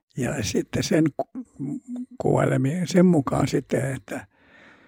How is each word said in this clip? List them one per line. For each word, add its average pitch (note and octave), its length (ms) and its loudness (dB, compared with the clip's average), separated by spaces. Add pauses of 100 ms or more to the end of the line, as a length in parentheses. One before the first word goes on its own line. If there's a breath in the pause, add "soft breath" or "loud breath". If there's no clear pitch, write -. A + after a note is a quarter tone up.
(180 loud breath)
Ja D3 260 -2
sitten - 400 -2
sen D#3+ 200 2 (140)
ku-, - 280 -10 (760)
kuvailemien, C#3 640 0
sen F3+ 180 4
mukaan D3 420 2
sitten, C3+ 480 -2
että B2+ 320 -12 (600 soft breath)